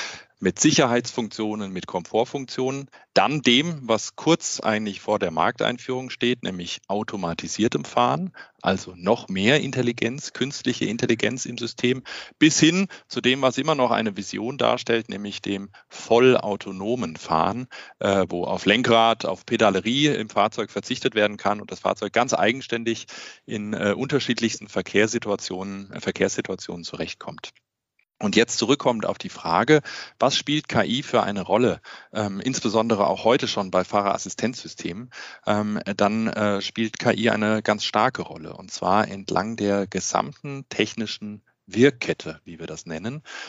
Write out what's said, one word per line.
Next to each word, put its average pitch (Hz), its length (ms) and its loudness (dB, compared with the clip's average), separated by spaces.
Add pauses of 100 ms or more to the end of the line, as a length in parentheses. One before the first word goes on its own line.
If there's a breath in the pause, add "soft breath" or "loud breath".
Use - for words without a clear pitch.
(380 loud breath)
mit 92 220 -2
Sicherheitsfunktionen, 117 1120 2
mit 90 140 -8
Komfortfunktionen, 131 1040 -4 (240 soft breath)
dann 156 260 4
dem, 143 480 4
was - 280 0
kurz - 440 0
eigentlich 107 400 -2
vor 104 180 0
der 92 120 0
Markteinführung 120 800 0
steht, 120 320 0
nämlich 90 460 -8
automatisiertem 101 1000 -2
Fahren, 139 460 0 (280 loud breath)
also 92 340 -2
noch 90 360 0
mehr 104 320 4
Intelligenz, 120 720 -2
künstliche 127 500 -2
Intelligenz 117 640 0
im 120 100 -10
System, 123 460 -2 (360 loud breath)
bis 156 220 6
hin 175 280 4 (200 loud breath)
zu 117 140 -6
dem, 131 180 2
was 131 160 2
immer 139 180 0
noch 127 160 2
eine 110 280 0
Vision 107 400 -6
darstellt, 117 500 0
nämlich 101 320 -10
dem 101 300 -6 (180 soft breath)
vollautonomen 107 1300 2
Fahren, 90 500 0 (340 loud breath)
äh, 98 280 2
wo 87 160 -4
auf 95 220 -4
Lenkrad, 113 580 4
auf 92 220 -6
Pedalerie 113 600 2
im 110 200 -2
Fahrzeug 107 420 0
verzichtet 123 440 -4
werden 104 240 2
kann 104 240 0
und 95 100 -12
das - 80 -12
Fahrzeug 98 320 -2
ganz - 220 2
eigenständig 117 720 0 (400 loud breath)
in, 107 260 -6
äh, 101 240 0
unterschiedlichsten 117 720 -2
Verkehrssituationen, 98 1200 -2
äh, - 80 -10
Verkehrssituationen - 840 -4
zurechtkommt. - 720 -10 (640)
Und 101 160 -2
jetzt 110 220 4
zurückkommt 117 480 2
auf - 140 -2
die 92 100 -10
Frage, 113 540 4 (360 loud breath)
was 131 200 2
spielt 151 320 -2
K 117 140 2
I 120 180 -2
für 117 200 2
eine 98 200 -2
Rolle, 101 400 2 (320 loud breath)
ähm, 101 260 -4
insbesondere 110 680 2
auch 92 160 -2
heute 120 220 4
schon 98 240 -4
bei 92 140 2
Fahrerassistenzsystemen, 104 1300 -4 (360 loud breath)
ähm, 104 340 0 (180)
dann, 110 300 2
äh, 101 340 0
spielt - 360 -4
K 120 140 2
I 110 160 2
eine 107 320 2
ganz 107 240 0
starke 110 380 0
Rolle, 80 340 -12
und 92 140 -18
zwar 95 380 2
entlang 98 480 -4
der 101 300 2
gesamten 139 840 -4
technischen 107 720 -6 (240)
Wirkkette, 113 800 2
wie 82 120 -16
wir 82 80 -10
das 80 200 -12
nennen. 98 360 -8 (260 loud breath)